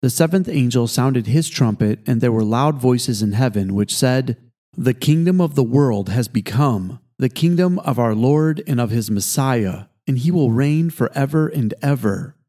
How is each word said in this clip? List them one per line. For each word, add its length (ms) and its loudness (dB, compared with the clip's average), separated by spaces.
The 80 2
seventh 380 0
angel 380 0
sounded 400 0
his 220 0
trumpet, 560 0
and 160 0
there 120 2
were 120 2
loud 340 0
voices 440 0
in 100 0
heaven 420 0
which 220 -2
said, 400 0
"The 160 0
kingdom 480 2
of 140 0
the 100 2
world 460 0
has 180 -2
become 720 -2
the 100 0
kingdom 500 0
of 200 -4
our 160 2
Lord 520 2
and 140 0
of 100 -2
his 200 -2
Messiah, 760 -2
and 120 -2
he 120 0
will 200 2
reign 400 2
forever 580 -2
and 320 -2
ever." 560 -2